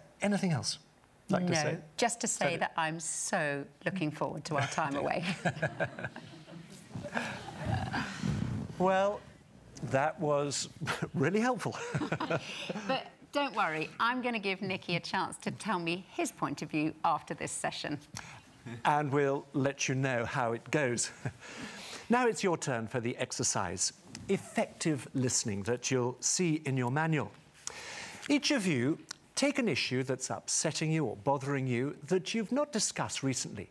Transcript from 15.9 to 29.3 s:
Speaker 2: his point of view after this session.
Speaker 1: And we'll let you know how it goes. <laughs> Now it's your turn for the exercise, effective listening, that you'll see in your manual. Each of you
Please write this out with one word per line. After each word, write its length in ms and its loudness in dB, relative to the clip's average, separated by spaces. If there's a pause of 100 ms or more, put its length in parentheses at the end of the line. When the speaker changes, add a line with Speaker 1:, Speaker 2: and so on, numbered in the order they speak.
Speaker 2:
his 200 -2
point 300 -2
of 80 -6
view 240 0 (100)
after 300 0
this 180 -4
session. 480 -4 (840)
Speaker 1:
And 280 4
we'll 420 4
let 340 2
you 80 2
know 300 2
how 280 0
it 180 -6
goes. 440 2
<laughs> 60 -20 (880)
Now 180 6
it's 160 2
your 140 6
turn 300 0
for 120 -2
the 180 -2
exercise, 720 0 (380)
effective 840 0
listening, 480 0
that 260 0
you'll 300 2
see 460 2
in 120 0
your 140 2
manual. 400 2 (1000)
Each 220 4
of 160 4
you 320 4 (360)